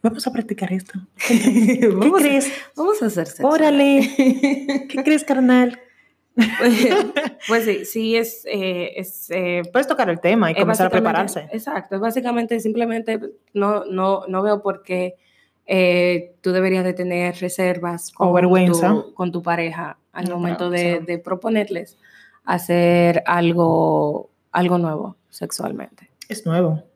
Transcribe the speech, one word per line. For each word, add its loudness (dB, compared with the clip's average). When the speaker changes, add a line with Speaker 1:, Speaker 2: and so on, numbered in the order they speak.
Speaker 1:
Vamos -2
a -4
practicar -6
esto. -8
Speaker 2:
<laughs> -8
Speaker 1:
¿Qué 4
Speaker 2:
Vamos 4
a, 4
Speaker 1:
crees? 2
Speaker 2:
vamos 0
a -2
hacer -2
sexo. -2
Speaker 1:
Órale. 4
Speaker 2:
<laughs> 0
Speaker 1:
¿Qué -4
crees, 2
carnal? 4
Speaker 2:
Pues, 2
pues 2
sí, -2
sí -2
es... -4
Eh, -6
es, -12
eh, -2
Speaker 1:
Puedes 0
tocar 0
el -2
tema 2
y -2
Speaker 2:
es -2
Speaker 1:
comenzar 2
a 0
Speaker 2:
básicamente, 0
Speaker 1:
prepararse. -10
Speaker 2:
exacto, -8
es -4
básicamente -2
simplemente -4
no, 0
no, -2
no -4
veo 0
por -4
qué, -6
eh, 2
tú -2
deberías 2
de -2
tener -4
reservas -4
Speaker 1:
O 0
Speaker 2:
con 4
Speaker 1:
vergüenza. 4
Speaker 2:
tu, 0
con -4
tu -6
pareja -6
al -10
Speaker 1:
No, -6
Speaker 2:
momento -4
Speaker 1:
claro, -4
Speaker 2:
de, 0
Speaker 1:
sí. -10
Speaker 2:
de -6
proponerles -6
hacer 2
algo, 2
algo 2
nuevo -4
sexualmente. -12
Speaker 1:
Es -8
nuevo. 0